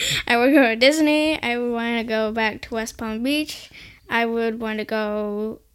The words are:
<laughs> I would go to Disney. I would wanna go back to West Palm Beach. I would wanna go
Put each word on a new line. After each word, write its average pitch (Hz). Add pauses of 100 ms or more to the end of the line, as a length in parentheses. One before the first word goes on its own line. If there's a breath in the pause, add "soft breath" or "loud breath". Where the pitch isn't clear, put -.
<laughs> -
I 240
would 254
go 277
to 226
Disney. 302
I 240
would 240
wanna 233
go 220
back 220
to -
West 226
Palm 220
Beach. 302 (400 loud breath)
I 233
would 226
wanna 214
go 214 (120)